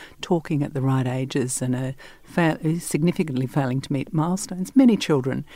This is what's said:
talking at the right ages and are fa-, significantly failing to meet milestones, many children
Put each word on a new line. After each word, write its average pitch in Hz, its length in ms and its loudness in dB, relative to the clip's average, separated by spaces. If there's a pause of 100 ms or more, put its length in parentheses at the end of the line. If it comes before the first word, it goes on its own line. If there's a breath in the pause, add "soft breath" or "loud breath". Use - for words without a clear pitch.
(200 loud breath)
talking 160 420 0
at 143 120 -4
the 135 80 -2
right 131 240 2
ages 131 560 -2
and 127 120 0
are 131 200 -4 (280 soft breath)
fa-, 165 560 0
significantly 156 680 0
failing 131 340 -2
to - 120 -8
meet 135 200 -4
milestones, 180 640 -2
many 240 220 8
children 135 580 0